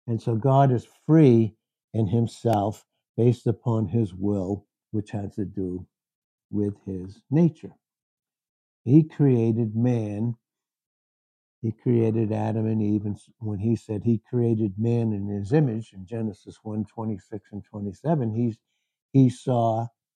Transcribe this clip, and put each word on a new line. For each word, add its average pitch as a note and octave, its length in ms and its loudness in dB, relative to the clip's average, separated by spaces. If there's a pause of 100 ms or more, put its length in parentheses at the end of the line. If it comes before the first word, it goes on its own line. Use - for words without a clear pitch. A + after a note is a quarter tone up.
And A2+ 140 -2
so A#2 140 -2
God C3+ 380 4
is A2+ 140 -2 (200)
free B2 480 6 (400)
in A2 140 0
himself G#2+ 760 0 (320)
based A#2+ 300 2
upon A2+ 400 -2
his G#2 280 -2
will, G2 520 -4 (240)
which G#2+ 200 -8
has G2+ 260 -8
to G#2 80 -4
do F2+ 420 -8 (640)
with G2+ 240 -2 (120)
his F#2+ 340 -12 (100)
nature. D#3 440 0 (1080)
He C#3+ 180 6
created A#2 720 0
man. A2+ 580 -2 (1300)
He A2+ 120 -4
created A2+ 600 0
Adam A2 340 -2
and A2 140 -2
Eve. G#2 240 0
And G#2 120 -6
s-, - 120 -20 (100)
when G#2+ 200 -8
he A2 180 0
said G#2 260 -8
he A2+ 280 0
created A2+ 480 0
man A#2 340 0
in G2+ 160 -6
his G2+ 240 -6
image B2 400 0
in F#2+ 140 -18
Genesis A2 560 -10
one G#2+ 240 -6
twenty-six A2 680 -12
and G2 120 -12
twenty-seven, A2 680 -4
he's, A#2 240 -2 (560)
he C3 160 6
saw A#2 600 -2 (280)